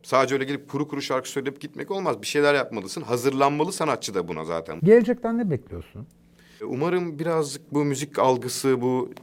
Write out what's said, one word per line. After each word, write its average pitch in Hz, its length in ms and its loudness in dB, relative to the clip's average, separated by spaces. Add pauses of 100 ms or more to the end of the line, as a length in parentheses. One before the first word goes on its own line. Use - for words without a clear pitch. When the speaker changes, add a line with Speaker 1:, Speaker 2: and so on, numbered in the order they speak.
Speaker 1:
Sadece 131 320 2
öyle 135 100 0
gelip 139 260 -8
kuru 143 180 -2
kuru 139 140 -6
şarkı 131 260 -2
söyleyip 139 320 -6
gitmek - 300 -10
olmaz. 165 320 -2
Bir - 40 -10
şeyler 147 280 4
yapmalısın. 117 480 -4
Hazırlanmalı 139 680 2
sanatçı 123 420 -2
da 87 140 -2
buna 80 160 -6
zaten. 82 380 -6
Speaker 2:
Gelecekten 226 560 4
ne 208 120 -2
bekliyorsun? 101 560 -8 (640)
Speaker 1:
Umarım 170 500 -2
birazcık 151 560 -2
bu 147 100 2
müzik 143 340 -2
algısı, 127 600 2
bu 127 300 0 (120)